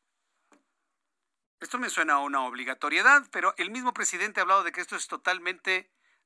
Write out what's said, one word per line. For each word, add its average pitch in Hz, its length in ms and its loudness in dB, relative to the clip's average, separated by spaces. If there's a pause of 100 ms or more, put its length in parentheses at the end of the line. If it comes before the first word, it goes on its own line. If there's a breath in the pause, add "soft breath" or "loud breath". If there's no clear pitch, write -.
(1600)
Esto - 200 -8
me 240 120 -6
suena 156 240 2
a 143 60 4
una 139 220 -2
obligatoriedad, 147 880 2
pero 185 240 0
el 185 140 -4
mismo 247 220 -4
presidente 196 460 -4
ha 190 40 2
hablado 190 200 4
de 170 80 -2
que 180 100 -8
esto 180 160 -8
es - 120 -8
totalmente, 180 840 -4 (360)